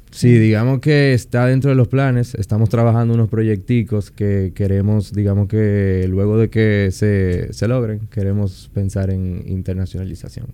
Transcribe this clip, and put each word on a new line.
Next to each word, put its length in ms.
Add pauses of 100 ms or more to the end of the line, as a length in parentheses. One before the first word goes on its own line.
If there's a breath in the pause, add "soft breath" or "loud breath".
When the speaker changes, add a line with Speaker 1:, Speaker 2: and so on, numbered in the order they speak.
(120)
Speaker 1:
sí, 160
Speaker 2:
Sí. 100
Speaker 1:
digamos 420
que 320
está 340
dentro 240
de 60
los 120
planes. 480
Estamos 320
trabajando 460
unos 140
proyecticos 840
que 420
queremos, 580
digamos 360
que 600
luego 300
de 120
que 420
se, 600
se 160
logren, 420
queremos 640
pensar 380
en 360
internacionalización. 1080